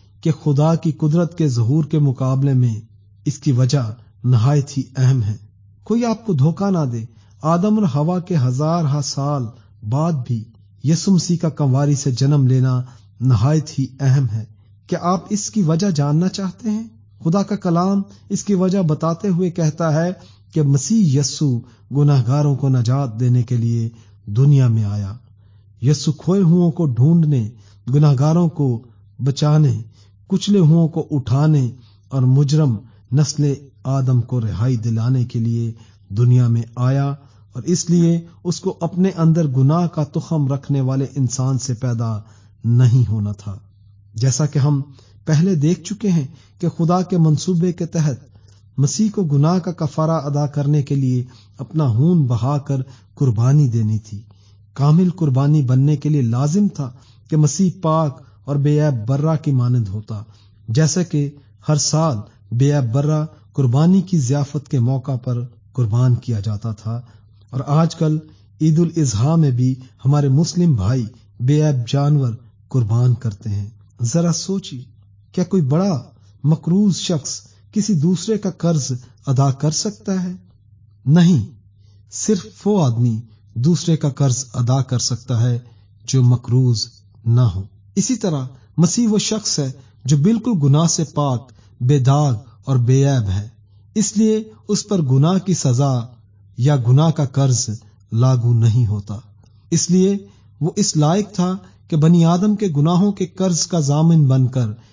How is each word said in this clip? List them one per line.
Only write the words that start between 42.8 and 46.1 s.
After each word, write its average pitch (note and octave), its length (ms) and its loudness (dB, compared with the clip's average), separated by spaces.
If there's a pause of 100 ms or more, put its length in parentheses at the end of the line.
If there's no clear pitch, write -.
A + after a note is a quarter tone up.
ہونا G#2 220 -2
تھا۔ G2+ 280 -12 (540)
جیسا C3 320 0
کہ D3 140 -2
ہم C#3 220 2 (440)
پہلے E3 300 2
دیکھ D#3 280 0
چکے G#3 280 -4